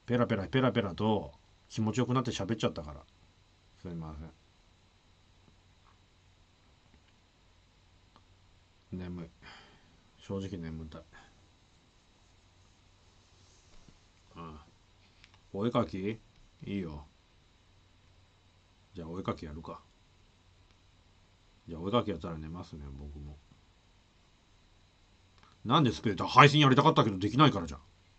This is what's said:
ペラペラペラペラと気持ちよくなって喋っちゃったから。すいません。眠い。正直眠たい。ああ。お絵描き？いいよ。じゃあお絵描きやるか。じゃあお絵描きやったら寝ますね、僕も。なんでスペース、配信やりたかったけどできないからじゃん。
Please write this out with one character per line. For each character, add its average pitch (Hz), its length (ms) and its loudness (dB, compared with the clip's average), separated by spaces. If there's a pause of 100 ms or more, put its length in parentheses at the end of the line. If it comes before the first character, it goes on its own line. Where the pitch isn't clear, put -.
ペ 120 120 0
ラ 117 100 2
ペ 113 80 0
ラ 95 120 -4
ペ - 120 0
ラ 127 140 2
ペ 113 80 2
ラ 95 120 -4
と 101 380 -2 (380)
気 - 100 -6
持 110 140 0
ち 127 60 0
よ 123 60 2
く 123 80 -2
な 131 60 2
っ 123 40 0
て 120 80 -4
喋 101 220 -4
っ 110 40 -2
ち 117 80 -2
ゃ 110 40 0
っ 85 40 -4
た 80 100 -10
か 73 80 -14
ら。 69 100 -16 (800)
す - 60 -14
い 87 80 -10
ま 80 240 -10
せ 76 60 -14 (4000)
ん。 - 20 -8
眠 90 240 -8
い。 82 40 -12 (920)
正 98 200 -8
直 98 180 -8
眠 80 300 -10
た 78 120 -16
い。 - 20 -16 (3250)
あ 80 260 -16
あ。 - 40 -20 (840)
お 101 140 -4
絵 120 40 0
描 120 180 0
き？ 98 320 -6 (500)
い 101 80 -4
い - 20 -2
よ。 73 260 -8 (1900)
じ 92 80 -14
ゃ 80 40 -14
あ - 40 -14
お 87 100 -10
絵 92 40 -8
描 117 120 -4
き - 100 -12
や 76 80 -12
る 78 100 -14
か。 - 180 -14 (1900)
じ 82 60 -12
ゃ 78 60 -10
あ - 20 -12
お 92 80 -4
絵 - 20 -2
描 117 120 2
き 101 80 -4
や 85 60 -4
っ - 20 -14
た 92 100 -8
ら 82 80 -8
寝 78 120 -10
ま 87 140 -12
す - 100 -18
ね、 76 100 -14 (160)
僕 73 180 -14
も。 73 180 -16 (2250)
な 135 160 4
ん - 20 6
で 120 80 6
ス - 100 -10
ペ 113 100 0
ー 90 60 -6
ス、 90 100 -4
配 139 200 12
信 143 120 4
や 143 100 8
り - 60 6
た 139 80 8
か 160 60 8
っ 156 40 6
た 139 100 6
け 107 60 0
ど 98 80 -2
で 95 140 0
き 120 60 0
な 151 100 8
い 123 40 6
か 101 80 -4
ら 87 60 -6
じ 76 80 -10
ゃ 67 40 -14
ん。 - 20 -20 (400)